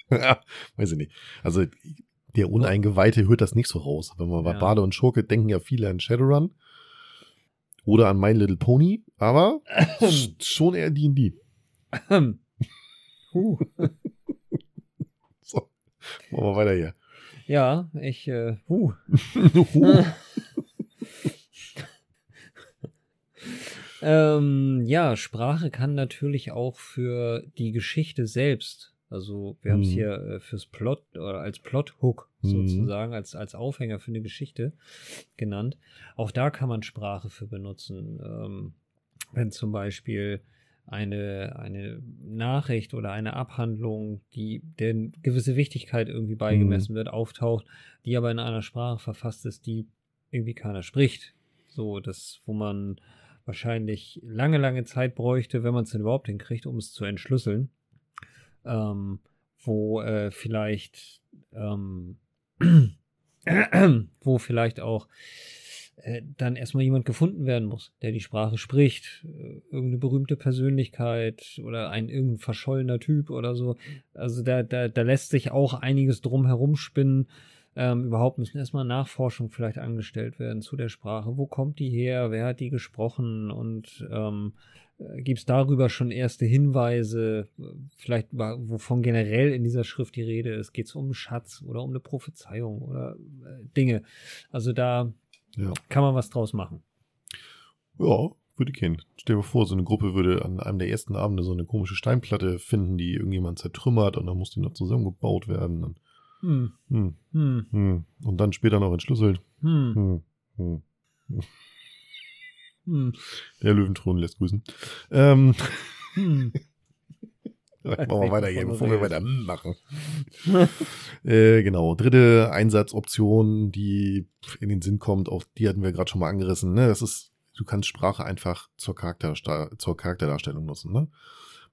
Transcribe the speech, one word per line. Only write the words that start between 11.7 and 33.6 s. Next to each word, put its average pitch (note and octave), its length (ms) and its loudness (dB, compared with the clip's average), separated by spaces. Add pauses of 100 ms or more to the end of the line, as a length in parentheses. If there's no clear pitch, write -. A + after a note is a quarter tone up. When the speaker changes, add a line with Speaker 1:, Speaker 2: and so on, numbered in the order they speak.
Speaker 2:
<laughs> D3 300 4 (960)
Huh. F#3+ 240 0 (1800)
Speaker 1:
So, - 260 -4 (640)
machen - 160 -2
wir G2 100 2
weiter G#2 180 4
hier. E2+ 200 -2 (520)
Speaker 2:
Ja, C#3+ 440 2 (100)
ich, C3+ 280 -8
äh, A#2 280 -4 (140)
huh. F3 220 2 (420)
Speaker 1:
<laughs> F3+ 400 8
Huh. C#4 360 10
Speaker 2:
<laughs> D#3+ 40 -12 (3750)
Ähm, D3 840 4
ja, C#3 320 2
Sprache C#3 540 -4
kann C#3 240 -4
natürlich C#3+ 580 -4
auch A#2+ 260 -6
für A#2+ 640 -6 (160)
die A2+ 140 -4
Geschichte A#2+ 560 -4
selbst, - 640 -4 (160)
also G2+ 520 -12
wir G2+ 100 0
haben's G2+ 160 4
Speaker 1:
Mhm. F2+ 40 2
Speaker 2:
hier, G#2 200 -2
äh, G2 280 -10
fürs - 260 -12
Plot B2 360 -6 (140)
oder F#2 240 -8
als G2+ 180 -10
Plot-Hook - 720 -4 (120)
Speaker 1:
Mhm. G2 60 0
Speaker 2:
sozusagen, G2+ 640 0
als, G#2+ 220 -10
als - 220 -14
Aufhänger A#2 420 -8